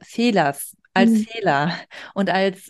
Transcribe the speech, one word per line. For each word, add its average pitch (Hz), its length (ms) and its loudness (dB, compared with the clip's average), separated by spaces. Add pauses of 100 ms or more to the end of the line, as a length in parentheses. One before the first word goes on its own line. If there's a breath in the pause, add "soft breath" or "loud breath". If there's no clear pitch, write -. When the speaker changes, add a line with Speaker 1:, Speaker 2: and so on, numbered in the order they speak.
Speaker 1:
Fehlers 196 760 -2 (180)
als 226 180 4
Speaker 2:
Mhm. 220 120 4
Speaker 1:
Fehler 175 500 -2 (400 loud breath)
und 196 160 -2
als 190 400 -2